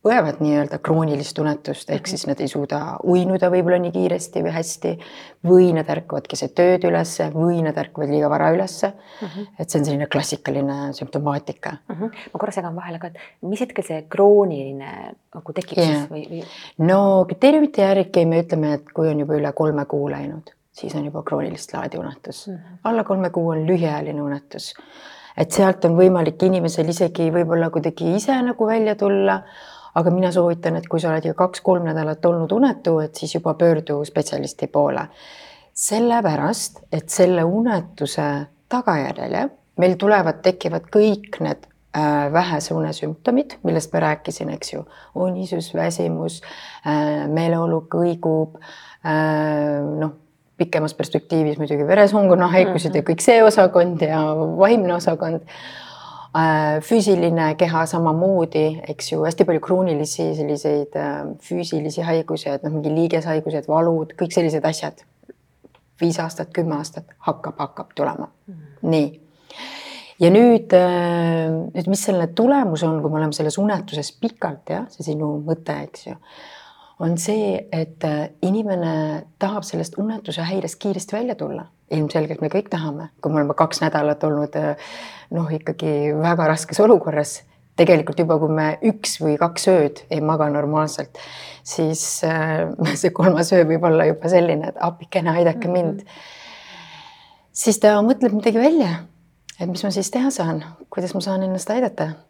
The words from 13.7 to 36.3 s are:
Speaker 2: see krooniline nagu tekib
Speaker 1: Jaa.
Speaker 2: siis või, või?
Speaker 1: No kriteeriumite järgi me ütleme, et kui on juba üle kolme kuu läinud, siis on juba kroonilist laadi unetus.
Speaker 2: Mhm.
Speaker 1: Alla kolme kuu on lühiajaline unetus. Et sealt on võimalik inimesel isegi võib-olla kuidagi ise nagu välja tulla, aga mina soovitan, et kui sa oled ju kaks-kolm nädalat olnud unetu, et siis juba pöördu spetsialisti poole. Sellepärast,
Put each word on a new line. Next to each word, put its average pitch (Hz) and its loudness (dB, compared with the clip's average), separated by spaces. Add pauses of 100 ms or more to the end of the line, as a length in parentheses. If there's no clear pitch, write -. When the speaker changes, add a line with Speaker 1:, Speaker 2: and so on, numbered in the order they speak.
Speaker 2:
see 156 -8
krooniline 156 2 (200)
nagu 160 -14
tekib 180 -6
Speaker 1:
Jaa. 165 4
Speaker 2:
siis 147 0
või, 151 -10
või? 165 -10 (340)
Speaker 1:
No 190 6
kriteeriumite 285 4
järgi 190 4
me 165 2
ütleme, 156 0
et 143 -10
kui 160 0
on 151 0
juba 147 -2
üle 147 -2
kolme 151 0
kuu 143 -4
läinud, 143 -10 (220)
siis - -12
on 147 -6
juba 151 -8
kroonilist 151 -6
laadi 165 -8
unetus. - -14
Speaker 2:
Mhm. 180 -12 (260)
Speaker 1:
Alla 220 0
kolme 190 -2
kuu 170 -2
on 160 -2
lühiajaline 151 -2
unetus. - -10 (640)
Et 160 -2
sealt 190 2
on 165 4
võimalik 180 4
inimesel 170 2
isegi 170 0
võib-olla 165 2
kuidagi 165 -2
ise 254 0
nagu 240 0
välja 220 2
tulla, 196 2 (520)
aga 170 4
mina 180 2
soovitan, 170 2
et 165 -6
kui 165 0
sa 170 -2
oled 160 -2
ju 160 -2
kaks-kolm 185 2
nädalat 156 -2
olnud 170 2
unetu, 208 2
et 156 -6
siis - -10
juba 165 -2
pöördu 160 2
spetsialisti 143 -6
poole. 143 0 (760)
Sellepärast, 214 0 (120)